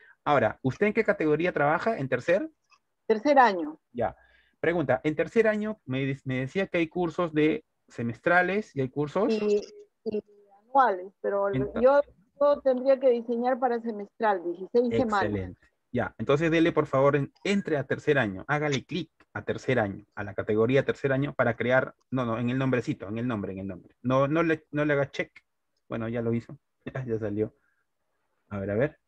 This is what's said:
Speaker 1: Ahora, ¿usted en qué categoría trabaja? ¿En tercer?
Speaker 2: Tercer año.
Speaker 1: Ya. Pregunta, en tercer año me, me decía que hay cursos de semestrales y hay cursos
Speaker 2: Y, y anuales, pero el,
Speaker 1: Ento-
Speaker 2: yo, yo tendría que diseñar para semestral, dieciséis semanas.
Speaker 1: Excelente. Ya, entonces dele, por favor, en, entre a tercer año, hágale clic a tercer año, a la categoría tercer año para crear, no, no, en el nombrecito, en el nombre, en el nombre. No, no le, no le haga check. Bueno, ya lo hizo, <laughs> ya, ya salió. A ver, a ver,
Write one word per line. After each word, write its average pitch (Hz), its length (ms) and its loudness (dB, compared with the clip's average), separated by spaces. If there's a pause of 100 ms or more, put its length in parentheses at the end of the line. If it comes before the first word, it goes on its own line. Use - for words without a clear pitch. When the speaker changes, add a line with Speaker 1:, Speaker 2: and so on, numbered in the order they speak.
(240)
Speaker 1:
Ahora, 127 380 2
¿usted 131 260 0
en 208 60 -2
qué 220 100 0
categoría 170 480 0
trabaja? 165 460 0
¿En 139 120 -4
tercer? 175 400 0 (560)
Speaker 2:
Tercer 247 340 2
año. 180 400 2 (120)
Speaker 1:
Ya. 113 240 -4 (440)
Pregunta, 151 440 0
en 151 120 -2
tercer 214 320 0
año 214 380 -4
me, 135 400 -4
me 127 160 -4
decía 185 260 -4
que - 120 -4
hay 165 80 0
cursos 170 460 -4
de 151 320 2 (220)
semestrales 175 880 0
y 135 60 -2
hay 135 80 -2
cursos 147 440 -2
Speaker 2:
Y, 208 280 0 (440)
y 214 180 -4 (400)
anuales, 220 480 2 (100)
pero 202 260 0
el, 202 160 0
Speaker 1:
Ento- - 180 -4
Speaker 2:
yo, 277 200 6 (380)
yo 285 220 2
tendría 262 380 2
que 269 100 4
diseñar 240 500 0
para 240 220 0
semestral, 208 640 -2
dieciséis 185 520 0
semanas. 214 280 0
Speaker 1:
Excelente. 95 440 -6 (240)
Ya, 113 280 -2
entonces 147 320 2
dele, 165 200 4
por 156 140 2
favor, 139 320 4
en, 139 160 -4 (100)
entre 185 340 0
a 131 60 -2
tercer 139 360 0
año, 98 280 -2
hágale 147 380 -2
clic 160 240 -8 (240)
a 101 100 -10
tercer 120 360 -2
año, 101 260 -4 (100)
a 104 80 -8
la 101 100 -10
categoría 113 500 2
tercer 131 300 -2
año 139 200 -2
para 120 220 0
crear, 123 400 0 (140)
no, 127 160 -2
no, 113 140 -2
en 120 100 -2
el 127 80 -2
nombrecito, 127 500 -2
en 110 100 -8
el 120 100 -4
nombre, 98 260 -4
en 95 60 -10
el 95 80 -8
nombre. 90 340 -14
No, 131 260 2
no 160 160 2
le, 160 280 0
no 147 140 -2
le 147 80 2
haga 139 160 0
check. - 220 -6 (560)
Bueno, 117 220 -6
ya 120 120 -4
lo 117 120 -2
hizo, 117 240 -6 (280)
<laughs> - 0 -
ya, 131 200 -8
ya 113 140 -2
salió. 107 360 -2 (920)
A 101 100 -8
ver, 98 120 -4
a 101 40 -2
ver, 131 320 -2